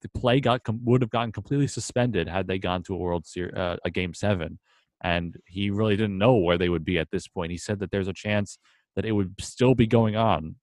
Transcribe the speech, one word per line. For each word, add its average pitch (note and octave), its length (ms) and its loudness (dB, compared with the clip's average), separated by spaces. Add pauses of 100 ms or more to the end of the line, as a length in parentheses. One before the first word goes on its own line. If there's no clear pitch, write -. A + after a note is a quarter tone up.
the - 80 -14
play B2+ 300 2
got B2 240 2
com-, A2+ 200 -4
would A#2+ 180 6
have A#2 100 -2
gotten A#2 200 -2
completely C#3 360 -2
suspended A2+ 600 -2
had F#2 200 -2
they F#2+ 120 -2
gone F2+ 240 -2
to G2+ 100 -8
a F2+ 40 -6
World F2 280 -2
Ser-, F2 300 -8
uh, F2 280 -2
a F2+ 60 -2
Game F2 240 -4
Seven. F2+ 460 -2 (440)
And E2+ 320 -2 (100)
he G2+ 240 -4
really G#2 260 2
didn't G2+ 220 0
know A#2+ 180 6
where F2 220 4
they F2+ 120 2
would E2 160 -2
be F2+ 120 0
at D#2 140 -2
this F#2 160 -6
point. E2+ 240 -8
He F2 60 -6
said G2+ 220 -6
that G2 120 -6
there's G2 160 -2
a F#2+ 60 -6
chance G#2 440 -4 (380)
that G2 100 -2
it A2 60 -2
would G2 280 0
still B2+ 360 4
be A#2 100 6
going A2 300 4
on F2+ 480 0